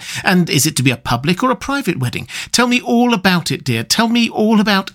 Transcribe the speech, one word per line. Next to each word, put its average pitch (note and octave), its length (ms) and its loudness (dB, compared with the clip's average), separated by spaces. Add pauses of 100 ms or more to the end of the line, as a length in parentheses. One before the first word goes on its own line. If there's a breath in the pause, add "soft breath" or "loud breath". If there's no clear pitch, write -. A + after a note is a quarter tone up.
(240 loud breath)
And F3+ 260 2
is C#3+ 160 2
it D#3 120 -2
to C3 60 0
be C3+ 60 4
a A#2 60 2
public C#3 480 -2
or B3+ 80 4
a A3+ 60 0
private - 420 -4
wedding? B2+ 300 -6 (240 loud breath)
Tell A#3+ 140 2
me A#3+ 120 2
all A#3+ 340 2
about F#3 380 0
it, - 140 -6
dear. A#2 180 -2
Tell A3+ 240 0
me A#3 220 2
all G#3+ 320 2
about G3 340 0